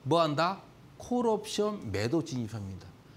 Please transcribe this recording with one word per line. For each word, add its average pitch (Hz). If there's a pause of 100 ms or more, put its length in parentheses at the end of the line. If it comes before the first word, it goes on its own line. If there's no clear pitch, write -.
뭐 160
한다? 160 (360)
콜 247
옵션 208
매도 120
진입합니다. 104 (280)